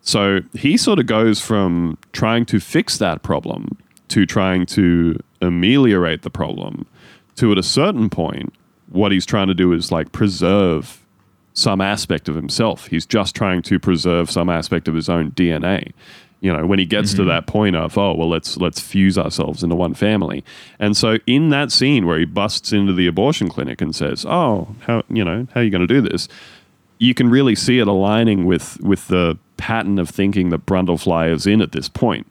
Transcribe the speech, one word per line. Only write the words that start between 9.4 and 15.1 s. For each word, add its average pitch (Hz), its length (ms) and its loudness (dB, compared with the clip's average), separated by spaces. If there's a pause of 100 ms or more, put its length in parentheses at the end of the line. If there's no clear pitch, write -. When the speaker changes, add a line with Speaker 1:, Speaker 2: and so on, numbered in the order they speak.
Speaker 1:
to 95 60 0
do 90 200 2
is, 80 180 -2
like, 80 200 -2
preserve 92 880 0 (540)
some 95 280 0
aspect 101 480 -2
of 76 60 -4
himself. 98 520 -4
He's - 180 -4
just 104 300 -2
trying 92 280 0
to 92 160 0
preserve 85 500 0
some 90 200 -2
aspect 82 380 -2
of 80 60 -2
his 80 160 -2
own 85 200 0